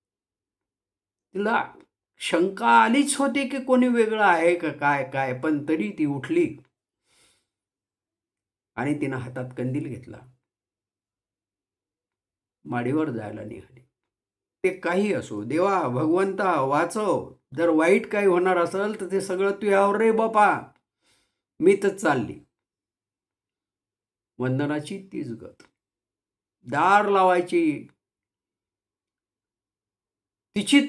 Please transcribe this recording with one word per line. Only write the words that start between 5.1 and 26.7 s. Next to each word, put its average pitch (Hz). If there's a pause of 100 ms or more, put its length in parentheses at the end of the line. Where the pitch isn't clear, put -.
काय, 131
पण 151
तरी 196
ती 151
उठली 147 (2250)
आणि 135
तिनं 131
हातात 123
कंदील 131
घेतला, - (2500)
माडीवर 139
जायला 107
निघाली. - (840)
ते 185
काही 190
असो, 117
देवा 165
भगवंता 175
वाचव, 156 (220)
जर 165
वाईट 170
काही 202
होणार 180
असेल 196
तर 180
ते 196
सगळं 190
तू 202
यावर 202
रे 226
बापा, 214 (1000)
मी 190
तर 196
चालली. 135 (2000)
वंदनाची 147
तीच 151
गत, - (1040)
दार 185